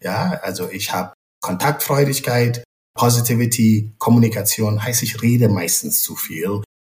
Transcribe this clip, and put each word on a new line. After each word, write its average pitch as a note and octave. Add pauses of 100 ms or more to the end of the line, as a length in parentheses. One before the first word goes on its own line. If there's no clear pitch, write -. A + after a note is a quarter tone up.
Ja, A#2
also F2+
ich F#2+
habe F#2 (260)
Kontaktfreudigkeit, C3+ (320)
Positivity, A#2
Kommunikation. G#2+
Heißt, B2
ich -
rede A#2
meistens E2+
zu -
viel F#2+ (240)